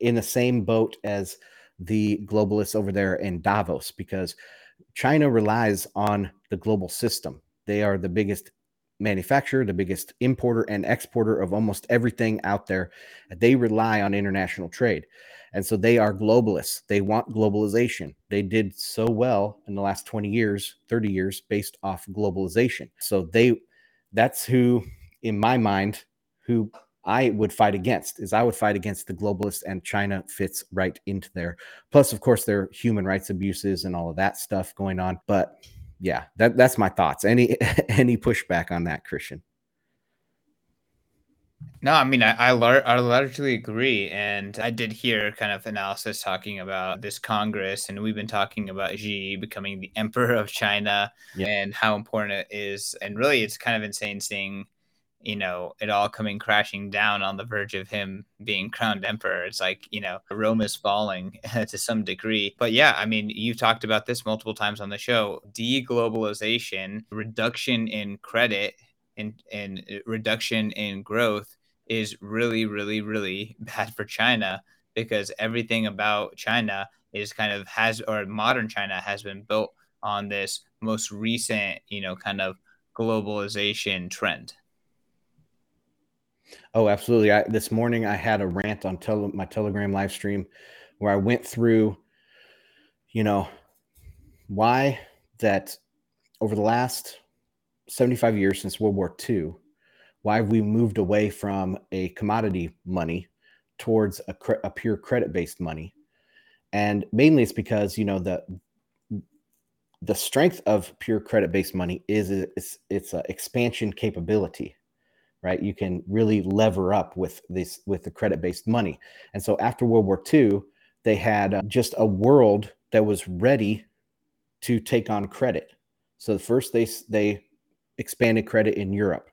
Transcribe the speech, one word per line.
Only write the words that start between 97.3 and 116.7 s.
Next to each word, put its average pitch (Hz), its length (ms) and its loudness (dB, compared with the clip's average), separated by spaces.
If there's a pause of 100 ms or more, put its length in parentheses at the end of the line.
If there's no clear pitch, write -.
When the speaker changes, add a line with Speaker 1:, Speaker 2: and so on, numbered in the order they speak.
Speaker 1:
seventy-five 120 480 2
years 98 240 2
since - 180 -8
World 104 160 2
War 95 220 -2
Two, 90 420 -4 (640)
why 107 140 2
have 110 120 2
we 110 120 4
moved 107 380 2
away 104 320 2
from 98 480 -4 (140)
a 92 180 -4
commodity 101 760 -2
money 87 440 -4 (500)
towards 110 500 2
a 95 60 -10
cre-, - 280 -2
a - 80 -4
pure 110 260 -2
credit-based 90 640 -2
money? 80 340 -8 (800)
And 104 400 0
mainly 139 300 6
it's 107 100 2
because, 104 440 -2
you 107 80 -2
know, 98 140 0
the, 90 260 -4 (1600)
the 107 120 -2
strength - 520 2
of 104 320 0
pure 110 220 -2
credit-based 95 540 0
money 90 340 -4
is, 101 220 0
is 95 160 -2 (100)
it's, - 220 -12 (120)
it's 95 240 -4
a 82 140 -4
expansion 113 640 -2
capability, 98 800 -2 (680)
right? 92 200 -2
You 101 100 -2
can 90 360 -4
really 107 340 4
lever 98 500 2